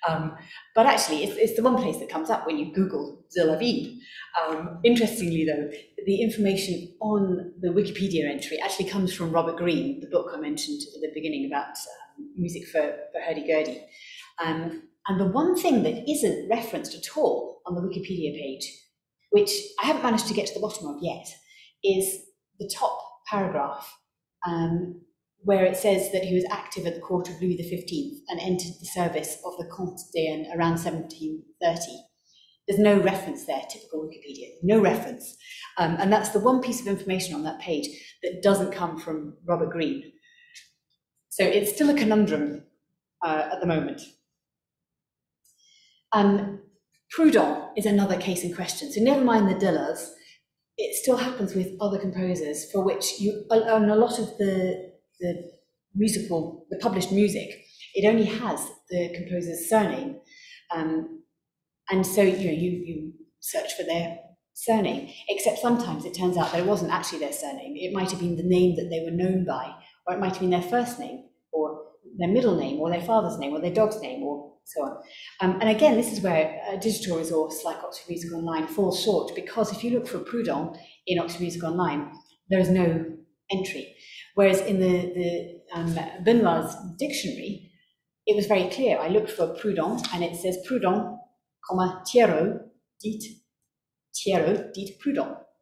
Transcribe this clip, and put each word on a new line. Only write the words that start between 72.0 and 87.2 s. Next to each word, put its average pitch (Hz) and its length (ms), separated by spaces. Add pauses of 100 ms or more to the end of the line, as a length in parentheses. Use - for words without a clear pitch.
their 175 120
middle 220 260
name, 147 240
or 160 100
their 175 120
father's 208 360
name, 143 160
or 156 80
their 175 120
dog's 214 280
name, 131 220
or 143 300 (100)
so - 180
on. 135 160 (440)
Um, 185 180
and 220 100
again, 226 280
this 233 160
is 196 80
where 165 480
a 196 80
digital 190 400
resource 160 480
like 165 180
Oxford - 260
Music 170 220
Online 165 340
falls 190 380
short, 190 320
because - 380
if - 100
you 240 80
look 233 160
for 185 120
Proudhon 165 580 (280)
in 175 140
Oxford 170 220
Music 170 220
Online, 160 480 (380)
there 185 120
is 180 80
no 170 360 (460)
entry. - 420 (420)
Whereas 196 260
in 196 180
the, 180 340
the, 175 640
um, 165 460
Benoit's 185 520 (220)
dictionary, - 720 (540)